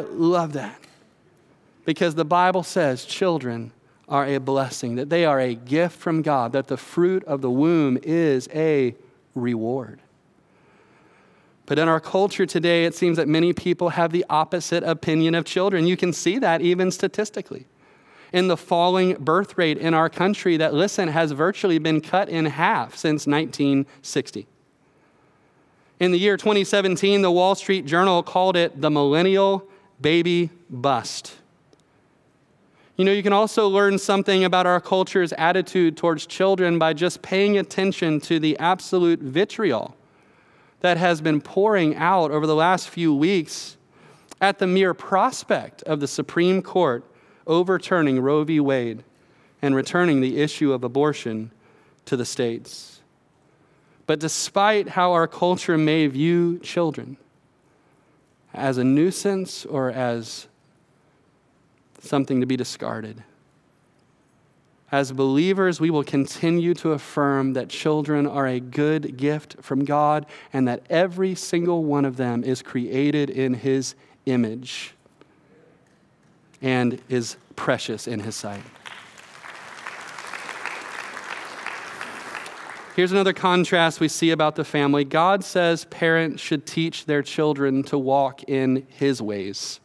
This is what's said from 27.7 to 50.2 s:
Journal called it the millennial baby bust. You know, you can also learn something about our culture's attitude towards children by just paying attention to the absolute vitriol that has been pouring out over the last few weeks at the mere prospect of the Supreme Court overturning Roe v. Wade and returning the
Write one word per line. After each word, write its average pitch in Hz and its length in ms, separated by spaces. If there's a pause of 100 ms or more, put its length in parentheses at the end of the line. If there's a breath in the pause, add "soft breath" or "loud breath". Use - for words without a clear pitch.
Journal 175 380
called 185 340
it 170 240
the 151 100
millennial 190 720 (380 loud breath)
baby 170 480 (200)
bust. 127 680 (1600 soft breath)
You 185 80
know, 196 80
you 202 100
can 202 100
also 214 360
learn 196 300
something 196 440
about 180 240
our 180 140
culture's 185 520
attitude 175 640
towards 160 300
children 185 520
by 160 140
just 165 300
paying 202 360
attention 185 600
to 165 180
the 156 220
absolute 170 640
vitriol 151 760 (840 soft breath)
that 175 160
has 170 240
been 156 180
pouring 190 560
out 170 340
over 151 160
the 156 80
last 165 360
few 165 260
weeks 165 640 (640 loud breath)
at 196 180
the 190 80
mere 185 260
prospect - 880
of 151 180
the 139 80
Supreme 175 520
Court 151 440 (420 soft breath)
overturning 170 720
Roe 147 240
v. 151 160
Wade 123 420 (600 soft breath)
and 139 160
returning 156 420
the 131 220